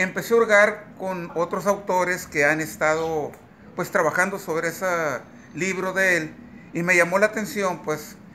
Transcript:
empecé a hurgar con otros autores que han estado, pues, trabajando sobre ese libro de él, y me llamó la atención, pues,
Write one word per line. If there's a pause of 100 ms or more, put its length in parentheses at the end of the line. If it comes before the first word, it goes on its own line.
empecé
a
hurgar (100)
con
otros
autores
que
han
estado, (440)
pues,
trabajando
sobre
ese (680)
libro
de
él, (400)
y
me
llamó
la
atención,
pues, (200)